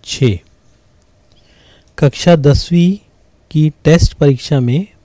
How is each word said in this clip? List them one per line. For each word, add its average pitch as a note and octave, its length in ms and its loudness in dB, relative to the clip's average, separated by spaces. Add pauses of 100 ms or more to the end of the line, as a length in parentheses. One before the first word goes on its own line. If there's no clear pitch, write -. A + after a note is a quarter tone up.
छः, A2 340 -2 (1600)
कक्षा E3 380 0
दसवीं E3+ 640 0 (540)
की D#3 180 0 (140)
टेस्ट E3 300 2
परीक्षा C#3 460 -2
में C3 280 -2 (180)